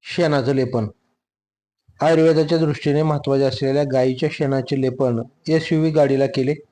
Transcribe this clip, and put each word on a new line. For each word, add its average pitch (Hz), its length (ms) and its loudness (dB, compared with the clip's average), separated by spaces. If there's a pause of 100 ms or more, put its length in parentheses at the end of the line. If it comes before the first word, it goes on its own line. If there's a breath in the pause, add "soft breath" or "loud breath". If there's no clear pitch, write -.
(160)
शेणाचं 143 380 0
लेपन. 123 340 -2 (1120)
आयुर्वेदाच्या 160 560 4
दृष्टीने 151 460 0
महत्त्वाचे 143 400 0
असलेल्या 135 400 0
गायीच्या 131 480 0
शेणाचे 135 500 -2
लेपन 127 400 -2 (280)
एसयूव्ही 160 420 0
गाडीला 139 340 2
केले. 135 280 -2 (180)